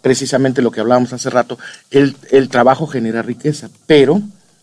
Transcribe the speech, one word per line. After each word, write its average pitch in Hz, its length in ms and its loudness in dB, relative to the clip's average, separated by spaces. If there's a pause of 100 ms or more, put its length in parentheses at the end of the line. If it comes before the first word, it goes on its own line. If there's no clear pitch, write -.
precisamente 131 640 -2
lo 117 80 0
que 110 100 -10
hablábamos 123 320 0
hace 127 160 -8
rato, 123 300 -2 (320)
el, 139 260 2 (140)
el 131 180 4
trabajo 131 380 2
genera 117 340 -4
riqueza, 120 480 -6 (180)
pero 151 360 4 (400)